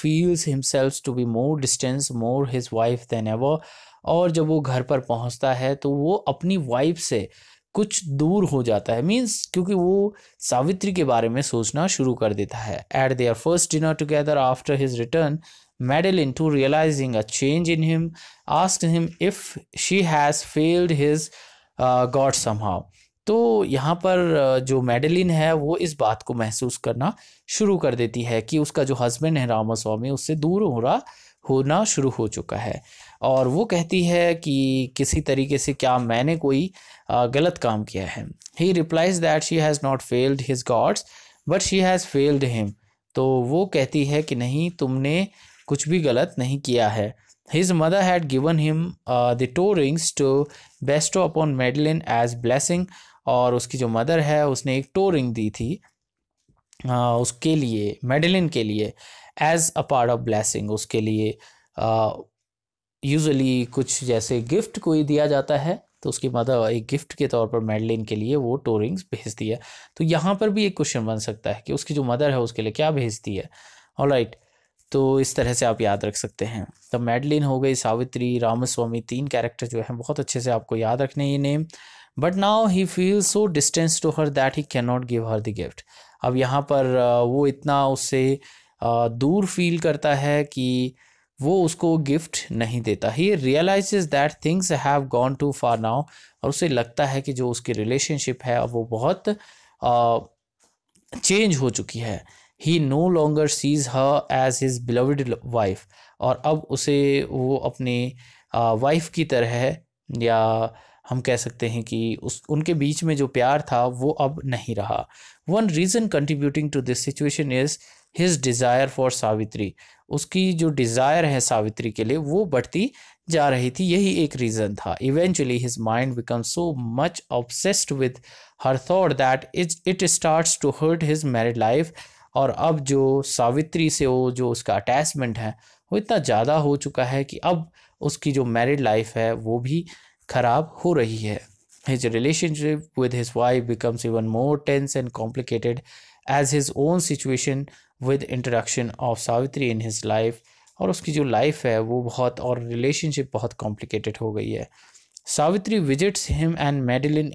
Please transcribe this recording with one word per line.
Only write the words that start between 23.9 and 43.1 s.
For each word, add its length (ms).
पर, 400
अ, 240
जो 220
मेडेलिन 480
है 240
वो 240
इस 220
बात 240
को 100
महसूस 440
करना 380
शुरू 280
कर 180
देती 260
है 200
कि 160
उसका 260
जो 120
हस्बैंड 420
है 100
रामास्वामी 640
उससे 260
दूर 280
हो 160
रहा, 220
होना 340
शुरू 260
हो 180
चुका 300
है। 240
और 260
वो 180
कहती 380
है 320
कि 520
किसी 240
तरीके 360
से 160
क्या 240
मैंने 400
कोई, 360
अ, 160
गलत 320
काम 260
किया 240
है। 200
He 120
replies 460
that 200
she 200
has 240
not 300
failed 360
his 220
gods, 300
but 100
she 220
has 240
failed 280
him। 280